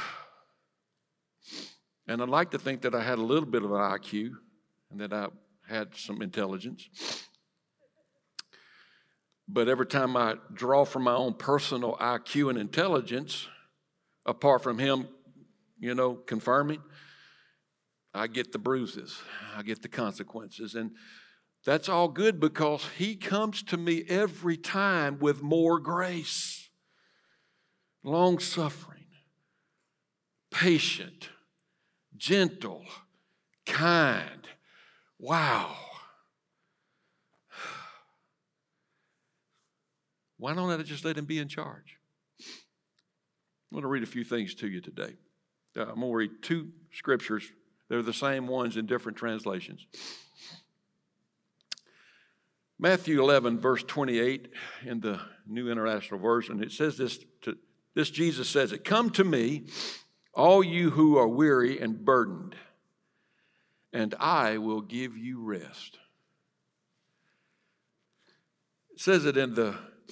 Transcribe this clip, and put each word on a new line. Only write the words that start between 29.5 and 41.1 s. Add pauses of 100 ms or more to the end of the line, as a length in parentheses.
patient, (840)
gentle, (800)
kind. (720)
Wow. (4000)
Why
don't
I
just
let